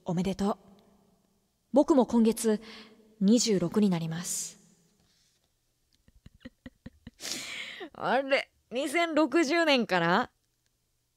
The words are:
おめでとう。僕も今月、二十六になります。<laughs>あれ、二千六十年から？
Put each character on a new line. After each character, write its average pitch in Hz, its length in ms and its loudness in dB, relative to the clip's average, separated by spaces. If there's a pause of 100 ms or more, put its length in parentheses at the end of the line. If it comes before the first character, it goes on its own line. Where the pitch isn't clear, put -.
お 185 100 -6
め 175 100 0
で 190 120 -4
と 196 160 -2
う。 202 60 -4 (1120)
僕 294 240 4
も 247 100 6
今 233 160 2
月、 220 400 2 (600)
二 214 180 6
十 208 200 2
六 175 200 0
に 208 100 4
な 175 80 0
り 165 120 -6
ま 165 160 -6
す。 - 340 -10 (2500)
<laughs> - 760 -12
あ 226 280 -2
れ、 - 300 -2 (180)
二 269 200 -6
千 330 260 -2
六 302 280 2
十 339 220 0
年 269 220 2
か - 120 0
ら？ 175 300 2 (880)